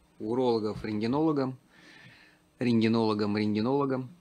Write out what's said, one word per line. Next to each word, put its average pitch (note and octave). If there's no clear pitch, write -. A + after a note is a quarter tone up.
урологов A2
рентгенологам, C3
рентгенологам, A2
рентгенологам. B2+